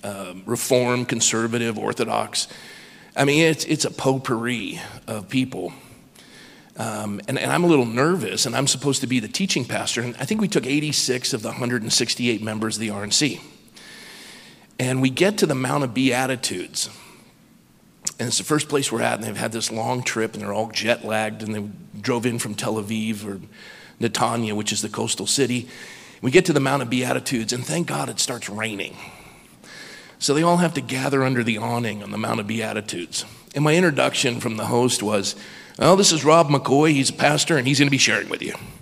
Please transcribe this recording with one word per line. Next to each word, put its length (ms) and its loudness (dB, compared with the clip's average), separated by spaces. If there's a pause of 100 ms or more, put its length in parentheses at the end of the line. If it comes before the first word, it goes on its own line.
uh, 300 -10 (120)
Reform, 600 2
Conservative, 720 0
Orthodox. 680 -2 (680)
I 100 4
mean, 180 4
it's, 220 2
it's 180 0
a 80 -2
potpourri 880 -2 (260)
of 220 -10
people. 460 -2 (1000)
Um, 520 -6
and, 100 -2
and 140 -2
I'm 120 4
a 40 6
little 180 6
nervous, 640 0
and 80 -4
I'm 100 2
supposed 360 0
to 60 -4
be 120 2
the 80 -6
teaching 360 -2
pastor, 380 -4
and 160 -4
I 80 -4
think 160 0
we 60 0
took 180 0
eighty-six 680 0
of 120 -4
the 80 -6
hundred 320 -2
and 100 -2
sixty-eight 480 0
members 360 -4
of 40 -6
the 80 -4
R 140 -6
N 80 -4
C. 300 0 (1400)
And 200 0
we 120 4
get 260 2
to 80 4
the 80 0
Mount 300 0
of 100 -4
Beatitudes, 960 -2 (1300)
and 80 -4
it's 120 -2
the 40 -6
first 260 0
place 220 0
we're 120 0
at, 160 0
and 40 -8
they've 140 -6
had 140 -4
this 200 -4
long 300 -2
trip, 320 -2
and 80 -10
they're 100 -6
all 200 -4
jet-lagged, 720 -2
and 100 -6
they 160 -6 (320)
drove 240 0
in 140 0
from 160 -6
Tel 260 -2
Aviv 420 -4
or 160 -8 (600)
Netanya, 520 0
which 180 -2
is 100 -2
the 80 -6
coastal 380 -4
city. 420 0 (540)
We 80 0
get 140 8
to 80 2
the 60 4
Mount 220 2
of 80 -6
Beatitudes, 640 -2
and 100 -4
thank 220 -2
God 240 -4
it 100 -8
starts 300 -4
raining. 480 -6 (1200)
So 160 0
they 80 4
all 160 6
have 160 4
to 80 -2
gather 420 0
under 200 2
the 160 0
awning 420 -2
on 80 -12
the 80 -8
Mount 220 -2
of 80 -6
Beatitudes. 800 -6 (280)
And 100 0
my 120 6
introduction 640 2
from 180 -4
the 80 -4
host 380 2
was, 320 0 (420)
"Well, 180 8
this 160 6
is 140 2
Rob 240 8
McCoy. 440 6
He's 180 2
a 20 -8
pastor, 440 4
and 100 2
he's 100 4
gonna 140 6
be 80 2
sharing 300 2
with 120 -4
you." 140 -6 (260)